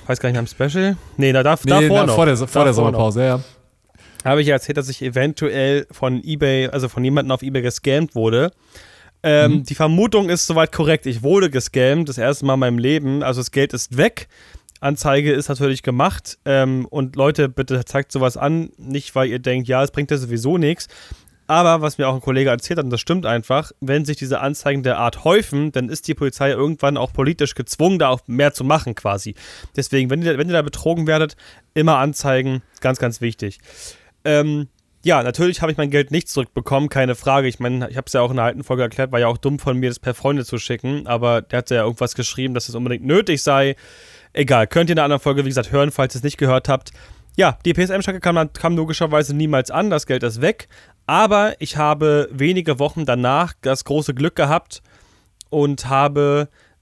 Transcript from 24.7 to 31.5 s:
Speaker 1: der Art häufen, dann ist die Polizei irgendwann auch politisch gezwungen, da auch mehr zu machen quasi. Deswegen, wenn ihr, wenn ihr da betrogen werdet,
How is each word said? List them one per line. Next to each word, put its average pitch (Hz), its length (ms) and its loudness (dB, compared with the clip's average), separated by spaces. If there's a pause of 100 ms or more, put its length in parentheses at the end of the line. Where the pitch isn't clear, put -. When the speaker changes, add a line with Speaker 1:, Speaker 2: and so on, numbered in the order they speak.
Speaker 1:
der 123 160 0
Art 117 280 -2
häufen, 151 480 2
dann 123 160 -2
ist 151 180 -10
die 156 60 -2
Polizei 139 380 -2
irgendwann 139 440 0
auch 131 160 -4
politisch 143 420 0
gezwungen, 170 460 0
da 147 100 2
auch 127 180 0
mehr 139 260 0
zu - 100 -8
machen 135 320 0
quasi. 101 400 -6 (400)
Deswegen, 135 340 0
wenn 143 120 -2
ihr, 165 160 0
wenn 151 100 -2
ihr 180 60 -2
da 160 80 2
betrogen 165 440 -4
werdet, 156 300 0 (380)